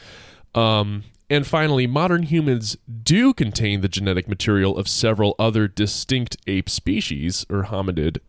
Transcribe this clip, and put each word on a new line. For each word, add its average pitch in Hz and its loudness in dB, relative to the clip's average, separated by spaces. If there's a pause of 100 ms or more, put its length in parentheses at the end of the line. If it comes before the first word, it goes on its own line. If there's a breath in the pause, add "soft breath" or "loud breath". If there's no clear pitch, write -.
(540 loud breath)
Um, 107 0 (240)
and 143 0
finally, 151 2
modern 170 2
humans 139 0 (240)
do 240 4
contain 101 -2
the 98 2
genetic 95 -2
material 98 2
of 98 -4
several 107 2
other 107 2
distinct 117 -2
ape 95 -2
species, 87 -4
or 98 -2
hominid 92 -2 (100)